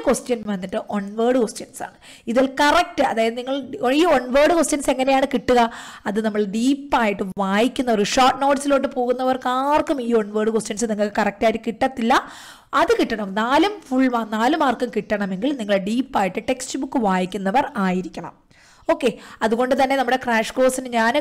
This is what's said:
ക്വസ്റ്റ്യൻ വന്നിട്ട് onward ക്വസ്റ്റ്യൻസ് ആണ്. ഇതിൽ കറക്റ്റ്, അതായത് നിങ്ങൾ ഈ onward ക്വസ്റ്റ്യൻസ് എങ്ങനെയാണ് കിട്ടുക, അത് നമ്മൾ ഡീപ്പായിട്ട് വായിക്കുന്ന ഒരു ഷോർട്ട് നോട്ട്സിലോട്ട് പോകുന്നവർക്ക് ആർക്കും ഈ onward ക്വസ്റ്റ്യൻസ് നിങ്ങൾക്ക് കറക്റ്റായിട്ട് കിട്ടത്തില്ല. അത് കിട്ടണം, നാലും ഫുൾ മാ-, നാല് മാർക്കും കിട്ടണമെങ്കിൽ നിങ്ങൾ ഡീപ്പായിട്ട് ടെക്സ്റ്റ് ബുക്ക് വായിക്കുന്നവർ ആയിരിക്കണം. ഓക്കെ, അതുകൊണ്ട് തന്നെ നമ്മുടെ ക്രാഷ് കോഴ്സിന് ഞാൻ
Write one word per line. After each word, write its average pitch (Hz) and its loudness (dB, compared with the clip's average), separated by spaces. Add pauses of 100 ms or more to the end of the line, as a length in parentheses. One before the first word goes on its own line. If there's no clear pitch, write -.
ക്വസ്റ്റ്യൻ 240 0 (120)
വന്നിട്ട് 196 -6 (160)
onward 220 0
ക്വസ്റ്റ്യൻസ് - -8
ആണ്. - -20 (360)
ഇതിൽ 262 4 (160)
കറക്റ്റ്, 302 2
അതായത് 226 0
നിങ്ങൾ 262 -4 (460)
ഈ - 6 (140)
onward 269 4
ക്വസ്റ്റ്യൻസ് 294 0
എങ്ങനെയാണ് 269 2
കിട്ടുക, 247 4 (400)
അത് 208 -2
നമ്മൾ 208 -2 (160)
ഡീപ്പായിട്ട് 240 0 (220)
വായിക്കുന്ന 240 0 (100)
ഒരു 208 2 (120)
ഷോർട്ട് 262 4
നോട്ട്സിലോട്ട് 277 2 (100)
പോകുന്നവർക്ക് 254 0 (220)
ആർക്കും 302 2 (100)
ഈ 233 0 (100)
onward 214 -2
ക്വസ്റ്റ്യൻസ് 220 -2
നിങ്ങൾക്ക് 208 -2
കറക്റ്റായിട്ട് 220 0
കിട്ടത്തില്ല. 247 0 (680)
അത് - 2
കിട്ടണം, 214 -2 (120)
നാലും 311 2 (140)
ഫുൾ 262 2
മാ-, 220 -2
നാല് 240 2
മാർക്കും 240 0
കിട്ടണമെങ്കിൽ 202 -2
നിങ്ങൾ 202 0 (140)
ഡീപ്പായിട്ട് 220 -2
ടെക്സ്റ്റ് 262 -4
ബുക്ക് 269 -2
വായിക്കുന്നവർ 190 0 (200)
ആയിരിക്കണം. 170 -4 (600)
ഓക്കെ, 294 0 (360)
അതുകൊണ്ട് 233 2
തന്നെ 269 2
നമ്മുടെ 254 0
ക്രാഷ് 226 -2
കോഴ്സിന് 262 0
ഞാൻ 226 2